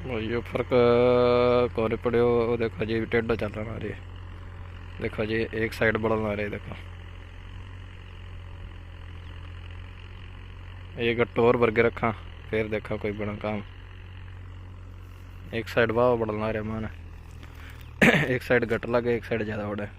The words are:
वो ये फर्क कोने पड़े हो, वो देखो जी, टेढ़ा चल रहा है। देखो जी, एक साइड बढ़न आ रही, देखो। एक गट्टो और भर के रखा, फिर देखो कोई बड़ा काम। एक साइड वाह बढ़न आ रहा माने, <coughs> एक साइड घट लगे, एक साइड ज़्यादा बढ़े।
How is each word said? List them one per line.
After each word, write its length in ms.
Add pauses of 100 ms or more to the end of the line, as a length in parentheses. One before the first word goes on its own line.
वो 160
ये 240
फर्क 260 (1040)
कोने 220
पड़े 220
हो, 100 (160)
वो 120
देखो 280
जी, 200
टेढ़ा 300
चल 140
रहा 240
है। 160 (1120)
देखो 240
जी, 100 (200)
एक 180
साइड 240
बढ़न 300
आ 60
रही, 160
देखो। 260 (4000)
एक 160
गट्टो 300
और 100
भर 140
के 100
रखा, 300 (380)
फिर 200
देखो 280
कोई 140
बड़ा 220 (100)
काम। 180 (1900)
एक 160
साइड 220
वाह 240
बढ़न 280
आ 80
रहा 120
माने, 240 (1120)
<coughs> 320
एक 100
साइड 220
घट 240
लगे, 260
एक 100
साइड 180
ज़्यादा 240
बढ़े। 180 (140)